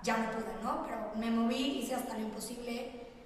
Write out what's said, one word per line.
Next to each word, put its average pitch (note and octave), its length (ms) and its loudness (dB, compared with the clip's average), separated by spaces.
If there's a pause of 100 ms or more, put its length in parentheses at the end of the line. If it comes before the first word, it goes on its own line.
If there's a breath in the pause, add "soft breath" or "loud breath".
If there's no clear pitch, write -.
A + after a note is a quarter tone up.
ya A3+ 140 4
no A3 140 2
pude, A3+ 220 -2 (100)
¿no? C#4+ 220 0
Pero - 300 -4
me A3+ 160 2
moví, B3 480 4
hice B3 160 0
hasta A#3 200 -2
lo G#3+ 60 -2
imposible A#3+ 880 -4 (180)